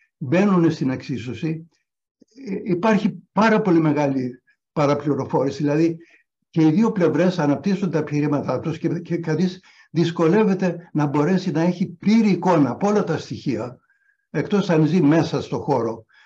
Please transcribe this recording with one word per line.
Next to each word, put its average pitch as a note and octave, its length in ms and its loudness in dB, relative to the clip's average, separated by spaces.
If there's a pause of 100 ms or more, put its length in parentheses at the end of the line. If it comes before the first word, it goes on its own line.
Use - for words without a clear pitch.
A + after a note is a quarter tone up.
(180)
μπαίνουν E3+ 540 2
στην D3 180 -2
εξίσωση. C3 800 -8 (760)
Ε, F#3+ 180 -8
υπάρχει A3 680 0
πάρα A3 300 2
πολύ E3 180 4
μεγάλη C#3 640 -2 (300)
παραπληροφόρηση, C#3+ 880 0
δηλαδή D#3 400 0 (520)
και E3 120 0
οι D#3 100 6
δύο A3+ 200 4
πλευρές E3+ 480 0
αναπτύσσουν E3 520 0
τα D#3+ 60 -2
επιχειρήματά D3 640 -2
τους D#3 180 -6
και, D#3+ 220 -4
και E3+ 180 -6
κανείς E3 460 -4 (280)
δυσκολεύεται F3 1040 0
να D3 120 0
μπορέσει D#3+ 460 0
να D3+ 100 0
έχει F3+ 260 -2
πλήρη G#3+ 420 2
εικόνα E3 400 2
από D3 180 -2
όλα G#3 160 2
τα - 140 -4
στοιχεία, A#2 640 -8 (500)
εκτός F3 400 -2
αν D#3 160 4
ζει E3+ 160 2
μέσα D3+ 400 2
στο - 180 -8
χώρο, A2+ 460 -4 (200)